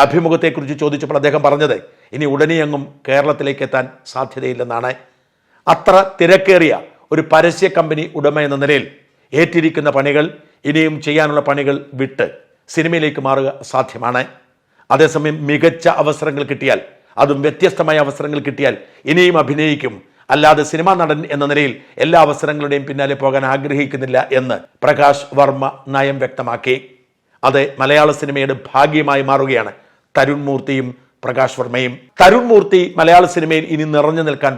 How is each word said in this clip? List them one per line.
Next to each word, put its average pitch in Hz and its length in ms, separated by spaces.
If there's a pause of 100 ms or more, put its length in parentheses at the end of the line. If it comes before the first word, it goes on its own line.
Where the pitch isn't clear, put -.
അഭിമുഖത്തെക്കുറിച്ച് 160 760
ചോദിച്ചപ്പോൾ 147 380
അദ്ദേഹം 147 260
പറഞ്ഞത് 143 300 (400)
ഇനി 147 180
ഉടനെയെങ്ങും 147 480 (260)
കേരളത്തിലേക്ക് 139 580
എത്താൻ 127 180 (280)
സാധ്യതയില്ലെന്നാണ്. 123 800 (760)
അത്ര 180 280 (260)
തിരക്കേറിയ 175 540 (380)
ഒരു 151 100 (100)
പരസ്യ 170 440
കമ്പനി 156 280 (140)
ഉടമ 147 280
എന്ന 139 160
നിലയിൽ 143 240 (460)
ഏറ്റിരിക്കുന്ന 160 680
പണികൾ, 143 260 (460)
ഇനിയും 156 340
ചെയ്യാനുള്ള 147 360 (100)
പണികൾ 139 260 (240)
വിട്ട് 135 260 (480)
സിനിമയിലേക്ക് 156 520
മാറുക 135 220 (220)
സാധ്യമാണ്. 123 500 (760)
അതേസമയം 151 420 (120)
മികച്ച 156 380 (160)
അവസരങ്ങൾ 147 480
കിട്ടിയാൽ, 120 300 (420)
അതും 143 220
വ്യത്യസ്തമായ 156 600
അവസരങ്ങൾ 147 420
കിട്ടിയാൽ 135 280 (380)
ഇനിയും 180 300
അഭിനയിക്കും, 143 520 (400)
അല്ലാതെ 151 360
സിനിമാ 170 300
നടൻ 151 200 (140)
എന്ന 143 160
നിലയിൽ 147 220 (320)
എല്ലാ 165 220
അവസരങ്ങളുടെയും 147 640
പിന്നാലെ 139 340
പോകാൻ 135 220 (100)
ആഗ്രഹിക്കുന്നില്ല 139 640 (200)
എന്ന് 127 180 (280)
പ്രകാശ് 143 420 (140)
വർമ്മ 135 240 (320)
നയം 139 260
വ്യക്തമാക്കി. 127 540 (720)
അതെ, 135 160 (160)
മലയാള 147 300 (100)
സിനിമയുടെ 139 340 (140)
ഭാഗ്യമായി 143 600
മാറുകയാണ് 131 420 (460)
തരുൺ 143 280
മൂർത്തിയും 135 420 (360)
പ്രകാശ് 127 360
വർമ്മയും. 123 320 (300)
തരുൺ 220 300
മൂർത്തി 196 280 (200)
മലയാള 170 240 (100)
സിനിമയിൽ 160 300 (100)
ഇനി 151 100 (120)
നിറഞ്ഞു 156 320
നിൽക്കാൻ 135 300